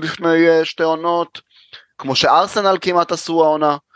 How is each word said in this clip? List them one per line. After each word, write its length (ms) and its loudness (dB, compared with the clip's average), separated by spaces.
לפני, 460 0
אה, 160 2
שתי 180 -6
עונות, 580 -4
כמו 180 -6
שארסנל 680 2
כמעט 300 0
עשו 320 0
העונה, 340 2